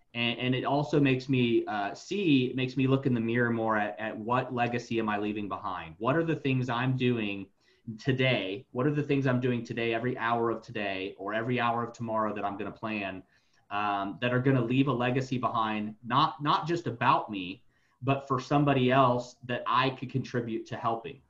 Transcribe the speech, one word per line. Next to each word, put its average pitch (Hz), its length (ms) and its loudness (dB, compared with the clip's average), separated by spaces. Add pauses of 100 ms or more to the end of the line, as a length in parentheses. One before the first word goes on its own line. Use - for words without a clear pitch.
(140)
and, 120 240 -2
and 127 160 0
it 127 120 -2
also 147 340 2
makes 131 300 2
me, 120 380 4
uh, 101 260 -2
see, 156 540 2
it 127 100 -4
makes 127 180 -2
me 135 100 2
look 135 200 4
in 131 80 2
the 117 80 0
mirror 117 280 2
more 113 280 2
at, 104 200 -2
at 110 200 -6
what 127 360 -2
legacy 120 460 -2
am 110 80 0
I 104 120 0
leaving 104 280 -4
behind? 90 520 -8
What 127 180 2
are 165 80 2
the 160 100 0
things 131 320 0
I'm 127 300 0
doing 107 480 0 (520)
today? 120 760 0
What 127 140 0
are 151 80 2
the 147 80 0
things 139 240 0
I'm 123 140 2
doing 123 240 0
today, 117 300 -2
every 120 240 -2
hour 117 320 0
of 110 120 -4
today, 101 560 -6
or 101 160 -8
every 120 240 0
hour 117 280 0
of 113 80 -8
tomorrow 110 420 -2
that 104 80 -6
I'm 98 140 -2
gonna 101 120 -6
plan, 98 540 -6 (480)
um, 101 480 -2
that 123 140 0
are 127 80 4
gonna 135 200 4
leave 131 280 2
a - 20 2
legacy 123 460 0
behind, 107 580 -2 (100)
not, 139 380 0
not 160 240 0
just 170 200 -2
about 123 440 2
me, 95 320 -8 (380)
but 135 260 0
for 127 140 0
somebody 139 500 4
else 123 540 4
that 120 200 -4
I 127 260 2
could 131 200 -8
contribute 113 540 -2
to 120 100 -10
helping. 113 540 -4